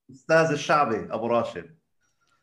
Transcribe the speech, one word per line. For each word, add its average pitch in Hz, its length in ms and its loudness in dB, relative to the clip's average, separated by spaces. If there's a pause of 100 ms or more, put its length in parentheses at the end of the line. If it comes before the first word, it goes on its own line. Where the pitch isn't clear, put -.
(120)
أستاذ 160 400 2
الشعبي 123 640 -2
أبو 110 140 -4
راشد. 113 500 -4 (640)